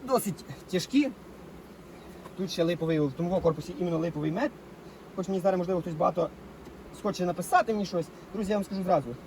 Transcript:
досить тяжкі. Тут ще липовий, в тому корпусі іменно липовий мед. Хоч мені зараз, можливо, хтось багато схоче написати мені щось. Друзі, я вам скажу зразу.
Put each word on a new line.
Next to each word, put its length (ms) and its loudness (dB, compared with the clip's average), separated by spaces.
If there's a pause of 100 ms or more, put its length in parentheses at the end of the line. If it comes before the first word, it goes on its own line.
досить 420 2 (260)
тяжкі. 380 4 (1300)
Тут 140 -2
ще 120 4
липовий, 360 4
в 140 4
тому 280 2
корпусі 380 2
іменно 180 2
липовий 340 0
мед. 200 2 (640)
Хоч 120 -2
мені 120 2
зараз, 180 4
можливо, 240 2
хтось 120 -4
багато 360 2 (680)
схоче 280 0
написати 480 4
мені 120 0
щось. 220 -2 (260)
Друзі, 180 -2
я 60 2
вам 60 0
скажу 200 -4
зразу. 320 2 (120)